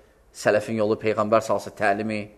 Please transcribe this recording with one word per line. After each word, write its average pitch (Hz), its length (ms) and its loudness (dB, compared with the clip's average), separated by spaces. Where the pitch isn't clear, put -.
sələfin 107 420 2
yolu, 107 240 0
Peyğəmbər 107 400 2
salsı 101 320 -4
təlimi. 104 540 -2